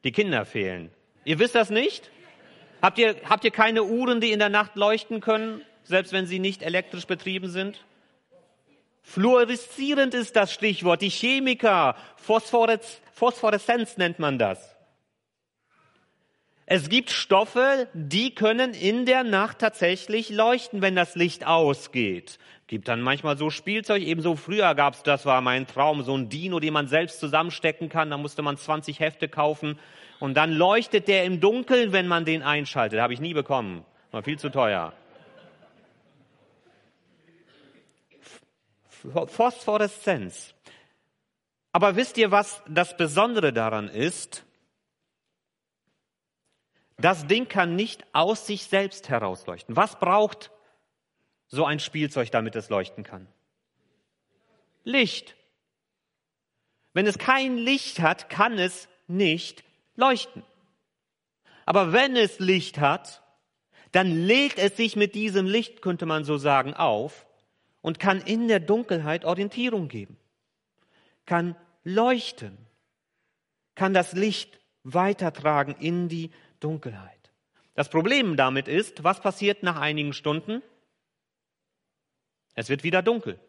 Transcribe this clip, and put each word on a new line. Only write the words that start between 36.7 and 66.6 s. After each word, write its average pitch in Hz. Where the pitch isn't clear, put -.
Ph-, 135
Phosphoreszenz. 208
Aber 190
wisst 247
ihr, 214
was 202
das 175
Besondere 175
daran 110
ist? -
Das 160
Ding 226
kann 170
nicht 214
aus 190
sich 208
selbst 196
herausleuchten. 98
Was 196
braucht 202
so 135
ein 147
Spielzeug, 143
damit 113
es 107
leuchten 98
kann? 92
Licht. 240
Wenn 196
es 196
kein 262
Licht 240
hat, 165
kann 214
es 180
nicht 175
leuchten. -
Aber 175
wenn 254
es 220
Licht 185
hat, 147
dann 180
lädt 262
es 196
sich 226
mit 208
diesem 196
Licht, 214
könnte 175
man 156
so 147
sagen, 139